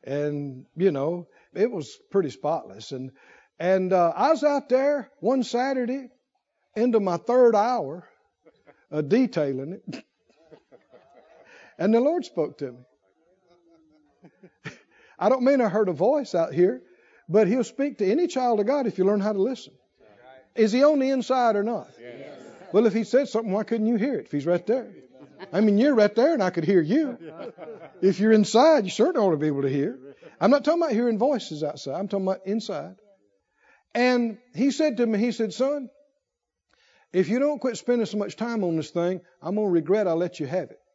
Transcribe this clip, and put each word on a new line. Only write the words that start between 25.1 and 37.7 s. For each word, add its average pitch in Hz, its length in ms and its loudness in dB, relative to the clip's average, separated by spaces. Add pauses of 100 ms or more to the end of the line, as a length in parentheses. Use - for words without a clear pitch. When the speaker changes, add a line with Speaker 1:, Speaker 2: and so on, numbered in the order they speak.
Speaker 1:
I 190 80 2
mean, 208 160 4
you're 277 160 4
right 208 220 4
there 277 180 4
and 262 80 0
I 185 80 2
could 170 140 -4
hear 180 180 4
you. 247 380 -2 (840)
If 185 180 2
you're 214 120 4
inside, 233 540 6
you 185 40 -8
certainly 240 360 0
ought 185 60 4
to 156 60 0
be 147 100 -2
able 139 140 -2
to 139 80 0
hear. 147 280 -2 (420)
I'm 202 100 4
not 277 160 2
talking 339 160 2
about 311 120 -2
hearing 226 260 0
voices 208 440 -2
outside. 143 360 -8
I'm 202 80 -6
talking 196 180 -4
about 190 220 -4
inside. 190 480 -6 (960)
And 240 460 0 (160)
He 254 160 2
said 302 260 0
to 240 80 2
me, 220 140 0
He 233 120 0
said, 214 220 -4
"Son, 269 360 -4 (1200)
if 180 160 0
you 226 80 -2
don't 294 220 -2
quit 247 180 -4